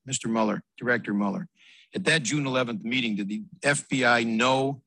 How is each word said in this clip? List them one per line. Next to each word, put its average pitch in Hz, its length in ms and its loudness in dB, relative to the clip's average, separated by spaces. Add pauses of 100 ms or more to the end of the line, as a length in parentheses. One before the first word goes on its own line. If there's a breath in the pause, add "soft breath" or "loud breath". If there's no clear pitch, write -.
Mister 131 220 -6
Mueller, 110 340 0 (160)
Director 117 380 -2
Mueller, 101 320 -2 (460 soft breath)
at 92 120 -6
that 156 180 2
June 143 220 -2
eleventh 120 400 -2
meeting, 117 320 0
did 98 100 -4
the 107 160 -6 (200)
F 143 260 0
B 127 160 2
I 120 180 4
know 131 640 2